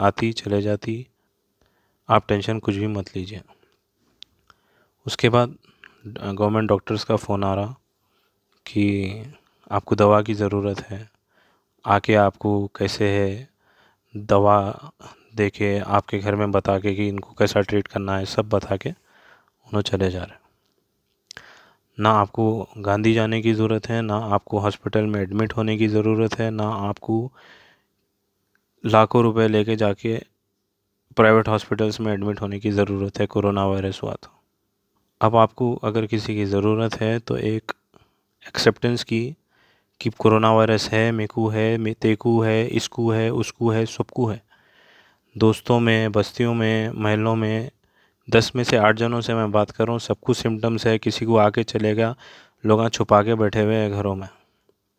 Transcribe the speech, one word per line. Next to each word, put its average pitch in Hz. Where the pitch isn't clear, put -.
आती 101
चले 101
जाती, 110
आप 110
टेंशन 107
कुछ 107
भी 101
मत 101
लीजिए।" 98
उसके 120
बाद 120
गवर्नमेंट 104
डॉक्टर्स 104
का 113
फ़ोन 101
आ 98
रहा 104
कि 104
"आपको 104
दवा 104
की 107
ज़रूरत 101
है, 101
आके 101
आपको 101
कैसे 101
है, 101
दवा 104
दे 104
के, 101
आपके 101
घर 101
में 104
बता 98
के 98
कि 104
इनको 98
कैसा 104
ट्रीट 101
करना 98
है", 95
सब 107
बता 101
के 139
उन्होंने -
चले 95
जा 90
रहे। -
ना 107
आपको 110
गांधी 104
जाने 113
की 113
ज़रूरत 110
है, 117
ना 107
आपको 104
हॉस्पिटल 104
में 107
एडमिट 101
होने 110
की 110
ज़रूरत 107
है, 113
ना 107
आपको 110
लाखों 110
रुपए 113
लेके 107
जाके 110
प्राइवेट 110
हॉस्पिटल्स 107
में 110
एडमिट 101
होने 101
की 104
ज़रूरत 101
है, 104
कोरोना 101
वायरस 98
हुआ 107
तो। -
अब 110
आपको 117
अगर 110
किसी 107
की 104
ज़रूरत 104
है 113
तो 123
एक 110
एक्सेप्टेंस 120
की 117
कि 117
कोरोना 110
वायरस 110
है, 113
मेरे 110
को 110
है, 110
मे-, 110
तेको 113
है, 110
इसको 113
है, 113
उसको 117
है, 110
सबको -
है। 104
दोस्तों 113
में, 110
बस्तियों 117
में, 110
मोहल्लों 110
में 110
दस 117
में 123
से 123
आठ 110
जनों 117
से 113
मैं 110
बात 104
कर -
रहा 113
हूँ, 117
सबको -
सिम्टम्स 113
है, 113
किसी 110
को 113
आके 107
चलेगा, 110
लोग 110
छुपा 104
के 113
बैठे 107
हुए 107
हैं 107
घरों 101
में, 95